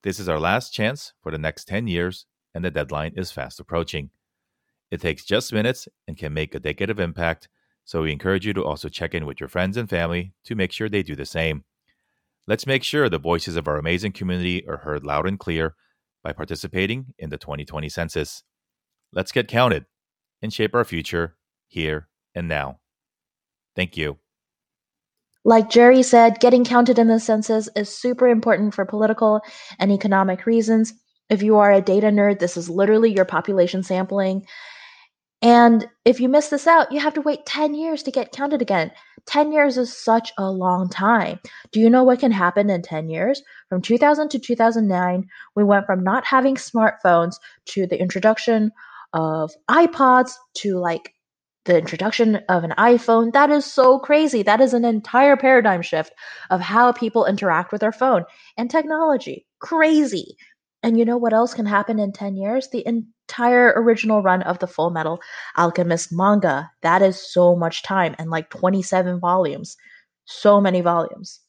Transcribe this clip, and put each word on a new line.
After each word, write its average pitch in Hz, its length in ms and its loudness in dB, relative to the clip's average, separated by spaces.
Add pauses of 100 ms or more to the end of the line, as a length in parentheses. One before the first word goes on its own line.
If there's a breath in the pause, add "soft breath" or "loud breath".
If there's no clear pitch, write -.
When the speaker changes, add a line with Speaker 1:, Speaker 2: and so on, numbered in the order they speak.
Speaker 1:
This 95 160 -8
is 90 100 -10
our 78 120 -4
last 101 340 -4
chance 120 380 -8 (100)
for 80 80 -12
the 78 80 -10
next 78 280 -10
ten 113 200 -8
years, 90 400 -6 (260)
and 85 120 -12
the 87 80 -6
deadline 76 420 -8
is 92 160 -10
fast - 300 -16
approaching. 82 500 -8 (800)
It 82 100 -10
takes 80 240 -6
just 117 280 -4
minutes 113 340 -6 (220)
and 82 100 -16
can 76 160 -12
make 78 220 -8
a - 20 -12
decade 76 320 -8
of 104 80 -8
impact, 85 500 -8 (360)
so 82 180 -6
we 78 80 -4
encourage 92 340 -4
you 104 100 -6
to 90 100 -6
also 76 240 -8
check 82 260 -12
in 78 120 -8
with 69 120 -14
your 69 100 -14
friends 95 280 -6
and 117 120 -8
family 87 460 -6 (120)
to 113 100 -10
make 95 160 -6
sure 110 160 -8
they 101 160 -4
do 76 100 -12
the 67 100 -12
same. 80 380 -6 (840)
Let's 107 180 -4
make 135 160 -2
sure 147 260 -2
the 82 120 -4
voices 82 340 -4
of 78 140 -6
our 76 100 -4
amazing 90 320 -4
community 90 560 -6
are 76 120 -10
heard 73 280 -10
loud 73 220 -4
and 98 100 -6
clear 80 380 -6 (480)
by 78 80 -10
participating 95 840 -8
in 80 140 -16
the 73 80 -14
twenty 73 260 -14
twenty 76 240 -12
census. 82 540 -10 (680)
Let's - 180 -8
get 120 160 -4
counted 117 400 -2 (560)
and 107 100 -10
shape 107 220 -4
our 120 100 0
future 85 520 -8 (320)
here 78 400 -8 (260)
and 87 140 -10
now. 69 320 -8 (960)
Thank 92 200 -6
you. 73 220 -8 (1300)
Speaker 2:
Like 226 260 4
Jerry 247 340 6
said, 233 340 6
getting 247 260 4
counted 240 360 2
in 226 80 4
the 226 100 4
census 220 560 -2
is 208 180 -6
super 247 360 0
important 220 460 2
for 202 100 -4
political 214 560 0 (400 loud breath)
and 196 100 2
economic 190 560 0
reasons. 226 480 0 (360)
If 202 120 0
you 214 140 4
are 202 160 6
a 196 80 6
data 202 280 2
nerd, 202 300 2
this 175 180 -4
is 170 140 -8
literally 214 420 2
your 190 120 2
population 185 580 -2
sampling. 190 640 -4 (960 loud breath)
And 233 420 6 (200)
if 254 160 4
you 254 80 2
miss 294 220 2
this 285 180 0
out, 320 240 4
you 294 80 -4
have 302 140 -2
to 311 80 -4
wait 294 220 -2
ten 294 300 -4
years 311 300 -6
to 262 80 -6
get 240 180 -4
counted 277 320 -4
again. 180 300 -2 (340 soft breath)
Ten 302 240 0
years 285 280 0
is 240 180 -4
such 226 420 0
a 196 100 -4
long 185 400 -2
time. 196 520 0 (320 loud breath)
Do 214 80 0
you 226 100 6
know 254 140 6
what 254 160 4
can 269 100 2
happen 196 400 0
in 175 120 -2
ten 160 260 -8
years? 190 340 -4 (260 soft breath)
From 185 140 -4
two 240 160 0
thousand 294 320 2
to 262 80 -6
two 240 160 -4
thousand 226 320 2
nine, 180 400 -2 (300 loud breath)
we 208 80 2
went 202 220 2
from 185 180 -2
not 226 200 -2
having 269 300 2
smartphones 185 800 0 (360 soft breath)
to 185 180 -4
the 180 120 -4
introduction 214 680 0 (420 loud breath)
of 160 380 -2 (180)
iPods 262 640 4 (240)
to, 190 200 -4
like, 170 360 -6 (500)
the 175 140 4
introduction 208 720 0
of 175 160 0
an 165 120 -6
iPhone. 233 580 4
That 285 160 6
is 294 140 2
so 262 360 4
crazy. 294 420 2
That 208 180 4
is 262 140 4
an 233 100 0
entire 240 520 4
paradigm 240 440 4
shift 156 320 -4 (380 loud breath)
of 185 100 0
how 220 300 2
people 226 340 0
interact 185 460 0
with 208 120 -4
their 214 100 0
phone 240 320 0 (320 soft breath)
and 240 120 -6
technology. 311 800 -2 (140)
Crazy. 311 760 0 (460 soft breath)
And 226 160 2
you 233 60 4
know 240 140 0
what 233 160 0
else 240 200 2
can 220 120 -4
happen 208 340 -2
in 196 100 -2
ten 196 260 -8
years? 214 340 -4
The 240 140 -8
entire 240 920 2
original 220 460 2
run 185 200 2
of 180 160 -4
the 180 80 -4
Full 170 240 -2
Metal 165 300 -4 (360 loud breath)
Alchemist 170 540 0
manga. 175 580 0 (120)
That 175 220 2
is 190 300 0
so 175 220 6
much 165 300 -4
time 185 340 -2
and, 165 120 -10
like, 160 200 -4
twenty-seven 180 720 -2
volumes. 175 560 -2 (480 soft breath)
So 208 360 2
many 185 200 2
volumes. 170 580 -4 (100)